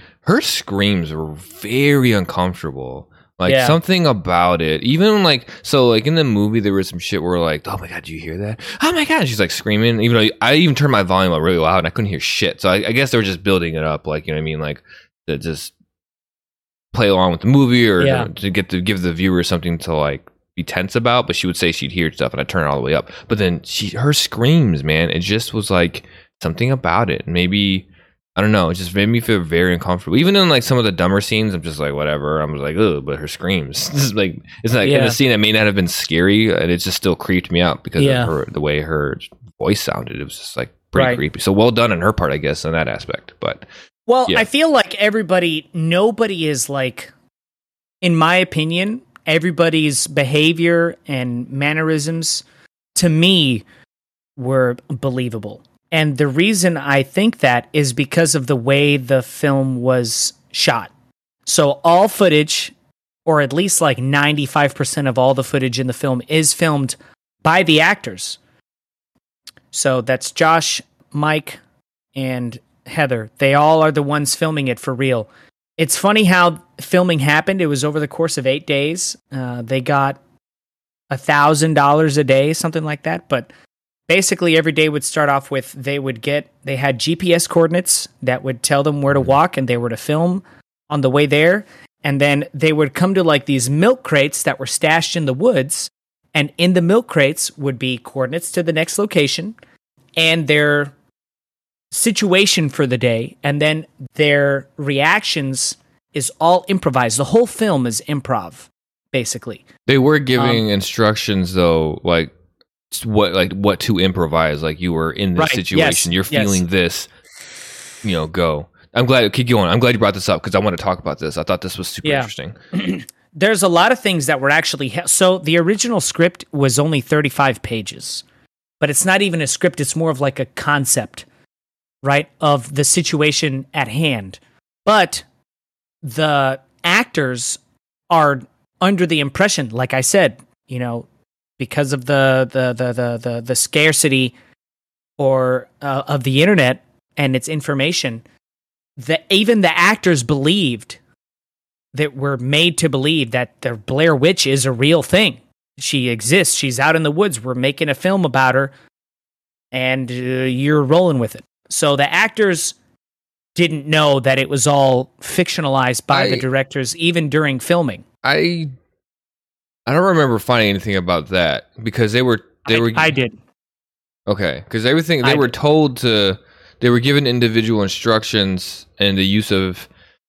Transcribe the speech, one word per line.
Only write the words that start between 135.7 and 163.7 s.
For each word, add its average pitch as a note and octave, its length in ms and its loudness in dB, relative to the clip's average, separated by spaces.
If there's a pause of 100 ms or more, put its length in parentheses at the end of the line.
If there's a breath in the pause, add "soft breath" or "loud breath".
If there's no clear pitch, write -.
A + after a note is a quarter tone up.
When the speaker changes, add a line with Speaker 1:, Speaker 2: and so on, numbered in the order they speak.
Speaker 2:
the C#3 560 0 (240)
actors D#3 720 -2 (520)
are D3 320 4 (400)
under F#3 240 2
the D#3 160 2
impression, C#3+ 480 0
like B2 240 -4
I C3 80 0
said, D#3+ 360 2 (300)
you B2+ 120 -8
know, A#2 280 -8 (500)
because D3 360 -2
of B2+ 140 -6
the, C3+ 440 2
the, B2+ 220 -2
the, B2 180 -4
the, A#2+ 260 -4 (180)
the, A#2 60 -8
the B2 140 -4
scarcity D3 800 2 (840 soft breath)
or, B2+ 520 0 (120)
uh, C#3 260 -4
of C3+ 180 -2
the C3+ 160 2
internet E3 420 4 (320)
and C3+ 220 0
its B2+ 100 -8
information, C#3 760 -4 (720 soft breath)
that C#3 320 -4
even G#3 320 2
the E3+ 160 2
actors F3 440 2
believed, C#3+ 760 -2 (960)
that C#3+ 220 -4
were C#3 220 -4
made D3 400 0
to E3 120 2
believe, C#3 420 -2
that B2 300 -4
the A#2+ 140 -4
Blair D3 400 0
Witch D3+ 320 2
is C3+ 180 0
a C3+ 60 0
real C#3 320 2
thing. F3+ 360 0 (380)
She C3 320 -2
exists. A#2+ 460 0
She's B2+ 240 -4
out D3+ 160 2
in D#3+ 80 0
the D3 80 0
woods. D#3 320 -2
We're B2+ 100 -6
making C#3 360 -2
a C#3 60 -2
film F#3+ 300 0
about C3 300 2
her, C3+ 160 0 (1000 soft breath)
and, C3 380 -2
uh, B2 40 -8 (320)
you're C#3 380 0
rolling D#3 360 2
with A2+ 160 -4
it. - 80 -20 (260)
So C#3+ 260 0
the C#3+ 160 0
actors G3 640 0 (800)
didn't D3+ 320 0